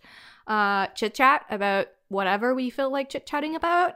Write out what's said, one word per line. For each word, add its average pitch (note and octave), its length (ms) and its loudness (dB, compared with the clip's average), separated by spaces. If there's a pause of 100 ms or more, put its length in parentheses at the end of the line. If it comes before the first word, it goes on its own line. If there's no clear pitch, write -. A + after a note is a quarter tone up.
(480)
uh, G3+ 400 2
chit - 260 -6
chat C#4 340 4
about G3 380 0 (220)
whatever G3+ 460 0
we B3+ 160 -2
feel C4+ 200 -2
like C4+ 180 -4
chit-chatting D4+ 480 -6
about. E4+ 400 0